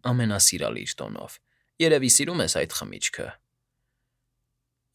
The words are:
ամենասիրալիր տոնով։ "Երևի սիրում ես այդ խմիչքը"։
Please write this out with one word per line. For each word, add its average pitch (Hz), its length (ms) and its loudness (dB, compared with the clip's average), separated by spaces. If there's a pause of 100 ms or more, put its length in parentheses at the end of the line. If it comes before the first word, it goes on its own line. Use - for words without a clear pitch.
ամենասիրալիր 98 960 0
տոնով։ - 380 -12 (480)
"Երևի 147 300 4
սիրում 147 340 2
ես 85 100 -2
այդ 76 220 -2
խմիչքը"։ - 500 -6 (1700)